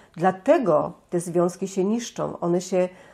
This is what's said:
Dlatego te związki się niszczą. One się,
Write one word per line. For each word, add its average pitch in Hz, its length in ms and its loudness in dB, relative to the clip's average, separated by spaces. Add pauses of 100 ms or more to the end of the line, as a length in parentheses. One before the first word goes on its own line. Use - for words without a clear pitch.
(160)
Dlatego 180 760 2 (180)
te 175 100 0
związki 175 480 -2
się 190 160 -2
niszczą. 196 560 -4
One 175 200 0
się, 185 280 0 (240)